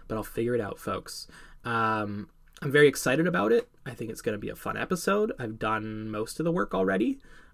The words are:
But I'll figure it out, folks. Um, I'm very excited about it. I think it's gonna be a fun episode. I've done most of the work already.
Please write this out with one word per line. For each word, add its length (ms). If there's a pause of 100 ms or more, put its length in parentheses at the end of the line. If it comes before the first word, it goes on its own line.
But 80
I'll 80
figure 320
it 60
out, 180
folks. 480 (380)
Um, 640 (320)
I'm 100
very 160
excited 400
about 240
it. 180 (160)
I 60
think 180
it's 120
gonna 160
be 120
a 60
fun 220
episode. 600
I've 220
done 500
most 300
of 60
the 60
work 220
already. 460 (340)